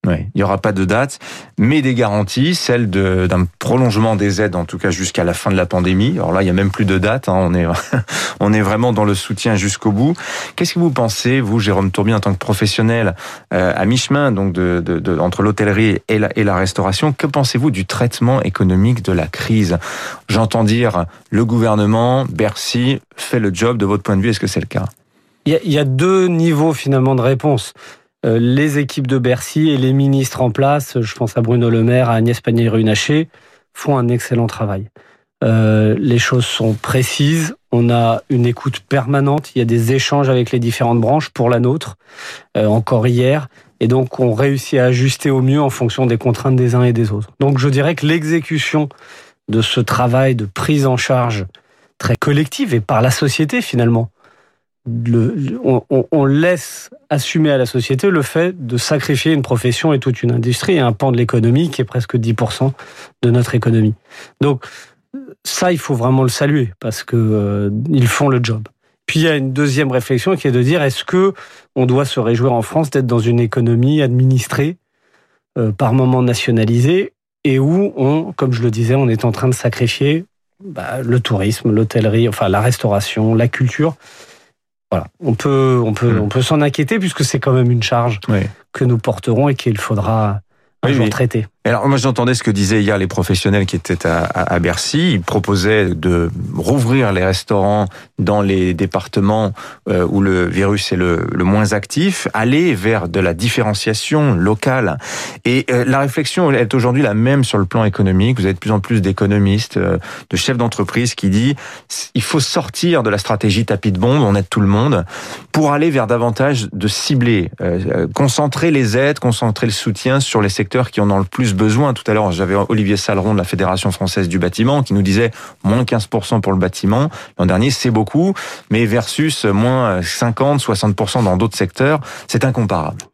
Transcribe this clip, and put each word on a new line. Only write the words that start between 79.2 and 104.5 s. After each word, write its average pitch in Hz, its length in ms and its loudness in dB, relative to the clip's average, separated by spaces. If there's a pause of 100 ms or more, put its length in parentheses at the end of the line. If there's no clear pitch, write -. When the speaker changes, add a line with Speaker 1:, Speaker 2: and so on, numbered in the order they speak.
Speaker 2:
en 117 60 2
train 120 180 -2
de 123 60 2
sacrifier, 139 720 -2 (400)
bah, 135 400 -10
le 120 160 2
tourisme, 107 500 -2
l'hôtellerie, 110 580 2
enfin, 104 200 -2
la 98 120 2
restauration, 110 760 0
la 117 100 2
culture. 131 480 -2 (960)
Voilà. 82 160 -4 (180)
On 131 80 0
peut, 131 500 2
on 110 120 -2
peut, 120 180 0
Speaker 1:
Hmm. 101 80 2
Speaker 2:
on 104 80 -2
peut 127 140 0
s'en 151 180 0
inquiéter 147 380 0
puisque 180 260 -2
c'est 131 160 -2
quand 135 140 0
même 123 160 4
une 117 120 2
charge 117 460 -2
Speaker 1:
Oui. 104 120 2 (320)
Speaker 2:
que - 120 -2
nous 123 140 2
porterons 120 500 0
et 139 60 0
qu'il 113 240 -2
faudra 104 640 -2 (420)
un 127 60 0
Speaker 1:
Oui, 143 60 2
Speaker 2:
jour 123 100 2
Speaker 1:
oui. 107 60 0
Speaker 2:
traiter. 113 360 -2 (180)
Speaker 1:
Alors, 110 220 0
moi, 139 100 2
j'entendais 123 380 0
ce - 80 -4
que 117 80 0
disaient 101 320 2
hier 101 160 2
les 95 80 0
professionnels 95 600 0
qui 92 100 -4
étaient 85 280 -4
à, 82 200 0
à, 87 280 -2
à 87 60 0
Bercy. 143 540 0
Ils 101 100 0
proposaient 101 720 0
de 85 340 0 (280)
rouvrir 117 560 2
les 92 120 0
restaurants 98 600 0 (320)
dans 104 240 2
les 95 320 2
départements, 98 800 0 (360)
euh, 90 220 2
où 98 100 2
le 92 260 2
virus 98 440 0
est 92 60 -2
le, 87 360 0
le 90 120 -2
moins 101 280 2
actif, 156 640 -2
aller 131 400 2
vers 95 340 0
de 92 120 -2
la 90 120 2
différenciation 110 1000 0
locale. 104 640 0 (460)